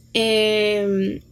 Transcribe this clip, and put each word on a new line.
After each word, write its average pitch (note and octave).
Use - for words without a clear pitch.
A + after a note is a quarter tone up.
Em, G#3